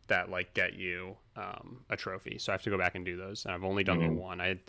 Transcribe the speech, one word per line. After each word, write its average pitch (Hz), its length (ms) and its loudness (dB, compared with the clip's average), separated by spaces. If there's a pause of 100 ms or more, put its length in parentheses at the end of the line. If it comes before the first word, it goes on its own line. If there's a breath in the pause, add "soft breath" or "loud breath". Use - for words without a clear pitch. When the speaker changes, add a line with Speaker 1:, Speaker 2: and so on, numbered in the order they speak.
Speaker 1:
that, 92 220 4
like, 92 240 -2
get 92 200 2
you, 92 420 -6 (200)
um, - 540 -10
a 104 60 -2
trophy. 98 440 -6
So - 120 -2
I 98 40 4
have - 80 -4
to 107 80 0
go 95 80 2
back 90 160 2
and 90 100 -6
do 90 100 -4
those. 95 300 -8
And 98 80 -2
I've 87 100 -4
only 98 200 4
done 92 180 6
the 80 80 6
Speaker 2:
Mm-hmm. 80 100 4
Speaker 1:
one. 90 220 -6
I 90 60 2
had 95 220 2